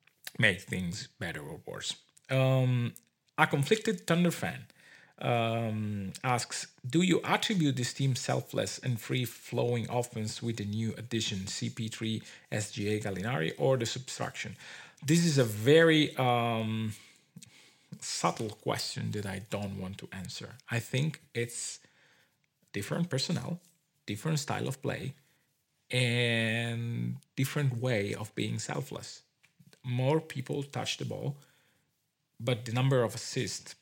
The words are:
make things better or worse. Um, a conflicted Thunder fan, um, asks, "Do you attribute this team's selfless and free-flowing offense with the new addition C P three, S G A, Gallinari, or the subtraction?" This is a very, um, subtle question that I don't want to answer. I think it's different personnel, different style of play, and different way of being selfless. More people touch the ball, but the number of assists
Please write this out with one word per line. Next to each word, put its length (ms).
make 220
things 460
better 200
or 260
worse. 280
Um, 640
a 100
conflicted 600
Thunder 240
fan, 340
um, 920
asks, 440
"Do 140
you 220
attribute 520
this 160
team's 280
selfless 580
and 200
free-flowing 920
offense 520
with 140
the 80
new 320
addition 500
C 220
P 200
three, 340
S 200
G 180
A, 120
Gallinari, 580
or 180
the 80
subtraction?" 720
This 220
is 100
a 80
very, 720
um, 800
subtle 500
question 600
that 160
I 240
don't 280
want 200
to 140
answer. 420
I 80
think 420
it's 460
different 380
personnel, 500
different 320
style 300
of 120
play, 340
and 1300
different 400
way 380
of 200
being 240
selfless. 640
More 360
people 420
touch 340
the 80
ball, 320
but 200
the 80
number 320
of 100
assists 680